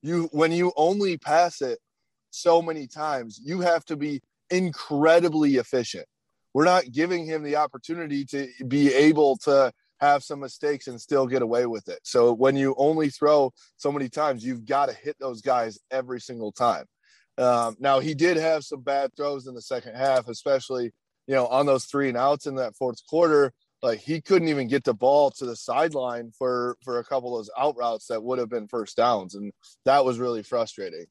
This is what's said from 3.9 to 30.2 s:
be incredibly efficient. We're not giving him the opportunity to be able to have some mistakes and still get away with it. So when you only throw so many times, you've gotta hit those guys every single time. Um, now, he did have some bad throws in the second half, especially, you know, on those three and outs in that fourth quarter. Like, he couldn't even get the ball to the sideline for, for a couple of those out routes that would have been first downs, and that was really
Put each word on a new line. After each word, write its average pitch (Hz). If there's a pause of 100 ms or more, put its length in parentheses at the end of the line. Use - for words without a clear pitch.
be 143 (260)
incredibly 160
efficient. 117 (480)
We're 143
not 180
giving 165
him 160
the 147
opportunity 151
to 139 (180)
be 139
able 147
to 139 (280)
have 143
some 143
mistakes 139
and 123
still 135
get 123
away 120
with 113
it. 87
So 120
when 131
you 135
only 151
throw 147 (240)
so 143
many 139
times, 139
you've 117
gotta 139
hit 147
those 123
guys 120 (120)
every 127
single 113
time. 101 (500)
Um, 120
now, 135
he 151
did 165
have 160
some 143
bad 139
throws 143
in 131
the 120
second 117
half, 131
especially, 123 (320)
you 135
know, 127
on 131
those 135
three 139
and 120
outs 139
in 139
that 123
fourth 123
quarter. 151 (300)
Like, 117
he 160
couldn't 175
even 139
get 127
the 127
ball 135
to -
the 117
sideline 127
for, 123
for 123
a 117
couple 123
of 113
those 107
out 139
routes 117
that 113
would 127
have 117
been 110
first 113
downs, 107
and 101 (340)
that 135
was 127
really 120